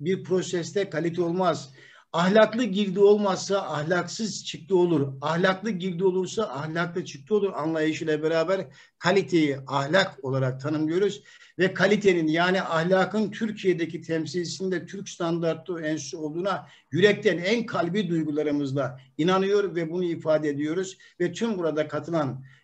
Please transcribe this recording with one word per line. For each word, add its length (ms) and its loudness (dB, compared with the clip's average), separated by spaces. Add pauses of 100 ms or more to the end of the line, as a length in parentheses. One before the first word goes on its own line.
bir 240 -2
proseste 640 -2
kalite 320 -2
olmaz. 520 0 (400)
Ahlaklı 500 4
girdi 360 0
olmazsa 580 4
ahlaksız 840 -4
çıktı 320 -2
olur. 440 4
Ahlaklı 500 0
girdi 340 -4
olursa 380 0
ahlaklı 600 -4
çıktı 300 -6
olur 200 0
anlayışıyla 680 -2
beraber 440 0 (320)
kaliteyi 580 4 (100)
ahlak 580 0
olarak 360 0
tanımlıyoruz. 600 0 (360)
Ve 160 2
kalitenin, 520 4
yani 360 2
ahlakın 680 2
Türkiye'deki 720 -2
temsilcisinin 720 -4
de 160 -4
Türk 220 -12
Standartı 720 -4
Enstitüsü 360 -6
olduğuna 500 -4 (240)
yürekten 480 4
en 280 -2
kalbi 420 -2
duygularımızla 920 -2 (180)
inanıyor 560 2
ve 160 -4
bunu 140 -4
ifade 440 0
ediyoruz. 500 -4 (220)
Ve 120 0
tüm 260 -2
burada 300 0
katılan, 560 -2 (200)